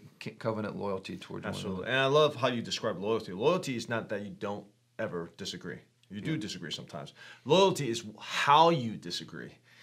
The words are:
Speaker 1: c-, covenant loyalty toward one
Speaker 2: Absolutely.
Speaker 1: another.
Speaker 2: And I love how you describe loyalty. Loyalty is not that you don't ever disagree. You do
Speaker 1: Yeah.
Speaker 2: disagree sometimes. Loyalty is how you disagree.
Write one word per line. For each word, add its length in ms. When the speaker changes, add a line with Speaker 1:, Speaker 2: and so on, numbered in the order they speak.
Speaker 1:
c-, 100
covenant 440
loyalty 400
toward 280
one 100
Speaker 2:
Absolutely. 300
Speaker 1:
another. 120
Speaker 2:
And 60
I 40
love 300
how 120
you 140
describe 360
loyalty. 340
Loyalty 440
is 120
not 220
that 120
you 80
don't 340
ever 380
disagree. 420
You 120
do 120
Speaker 1:
Yeah. 60
Speaker 2:
disagree 320
sometimes. 420
Loyalty 460
is 140
how 520
you 260
disagree. 560